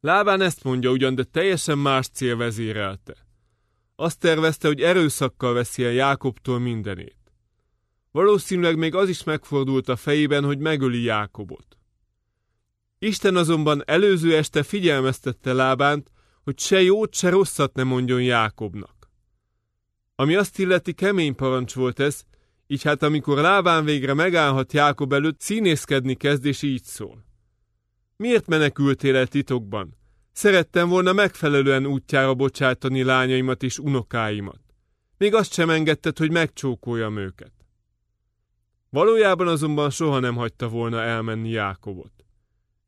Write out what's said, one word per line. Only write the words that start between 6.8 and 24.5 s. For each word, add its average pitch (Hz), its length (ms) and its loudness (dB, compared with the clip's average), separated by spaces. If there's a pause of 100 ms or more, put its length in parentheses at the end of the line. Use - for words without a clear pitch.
Valószínűleg 180 680 2
még 160 180 -2
az 190 140 2
is 180 160 -6
megfordult 135 640 -2
a 127 80 -2
fejében, 147 480 0
hogy 143 140 -2
megöli 135 440 -2
Jákobot. 104 760 -6 (1200)
Isten 196 380 0
azonban 156 500 2
előző 165 500 2
este 151 260 0
figyelmeztette 135 880 -2
Lábánt, 131 580 0 (320)
hogy 135 160 -8
se 190 240 2
jót, 202 320 2
se 180 140 0
rosszat 180 460 2
ne 131 80 -2
mondjon 127 400 0
Jákobnak. 110 880 -2 (1040)
Ami 147 200 0
azt 202 240 -2
illeti, 180 340 0
kemény 180 420 0
parancs 127 400 -2
volt 127 260 -2
ez, 143 220 -2 (440)
így 139 160 -6
hát 147 200 0
amikor 147 360 0
Lábán 170 460 2
végre 139 300 0
megállhat 151 580 2